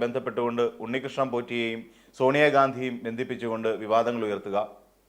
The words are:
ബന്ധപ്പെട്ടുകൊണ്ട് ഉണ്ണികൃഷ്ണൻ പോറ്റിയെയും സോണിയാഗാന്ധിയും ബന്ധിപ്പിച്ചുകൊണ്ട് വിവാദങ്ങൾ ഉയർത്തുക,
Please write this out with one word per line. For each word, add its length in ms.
ബന്ധപ്പെട്ടുകൊണ്ട് 600
ഉണ്ണികൃഷ്ണൻ 480
പോറ്റിയെയും 480
സോണിയാഗാന്ധിയും 840
ബന്ധിപ്പിച്ചുകൊണ്ട് 680
വിവാദങ്ങൾ 420
ഉയർത്തുക, 320